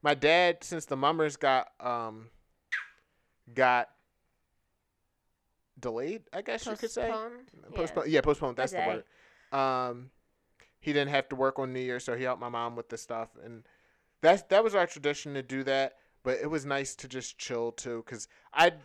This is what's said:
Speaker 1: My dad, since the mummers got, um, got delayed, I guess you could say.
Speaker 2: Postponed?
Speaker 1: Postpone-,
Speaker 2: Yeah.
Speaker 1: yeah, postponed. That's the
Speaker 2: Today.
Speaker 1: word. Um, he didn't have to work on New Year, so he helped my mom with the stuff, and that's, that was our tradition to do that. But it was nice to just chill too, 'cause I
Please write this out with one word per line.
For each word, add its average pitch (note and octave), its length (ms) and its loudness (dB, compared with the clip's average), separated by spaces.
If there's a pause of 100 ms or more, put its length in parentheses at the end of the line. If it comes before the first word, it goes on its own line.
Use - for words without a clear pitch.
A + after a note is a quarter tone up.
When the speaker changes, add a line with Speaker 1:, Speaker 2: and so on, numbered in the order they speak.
Speaker 1:
My D3 120 4
dad, E3+ 500 4
since E3 220 -8
the C#3 120 -4
mummers D3+ 400 2
got, C3 320 4 (100)
um, A#2 500 -6 (1200)
got B2 360 4 (1900)
delayed, B2+ 520 -6
I G3 100 -8
guess A3+ 240 -8
you A3 100 -6
could A3+ 160 -8
say. - 180 -4
Speaker 2:
Postponed? A#3 420 -8 (220)
Speaker 1:
Postpone-, E3 320 -2
Speaker 2:
Yeah. D#3 80 -2
Speaker 1:
yeah, D3 80 6
postponed. C#3 360 0
That's - 140 0
the F#3 80 -6
Speaker 2:
Today. F3 240 -2 (480)
Speaker 1:
word. C#3 80 -2
Um, B2+ 520 -2 (680)
he D3+ 140 -2
didn't C#3+ 180 2
have C#3 180 2
to C#3 60 -6
work C3 240 0
on C3 140 -4
New B2+ 60 -6
Year, B2 200 -4
so B2 160 -6
he B2 80 -4
helped B2+ 180 -2
my A#2+ 80 -8
mom A#2 260 -6
with A#2 140 -12
the A#2 80 -8
stuff, A2+ 320 -8 (120)
and A2+ 260 -18 (540)
that's, F#3+ 220 6
that G3 200 4
was G#3+ 120 2
our F3+ 100 4
tradition D3 480 -4
to C3+ 100 -6
do C3+ 200 -6
that. C3+ 340 0 (260)
But B2+ 160 0
it C#3+ 100 -4
was D3+ 160 -4
nice C#3 300 -4
to - 140 -16
just B2+ 280 -10
chill A#2 360 -4
too, A#2 300 -8
'cause A2+ 260 -14 (240)
I E3+ 200 8 (120)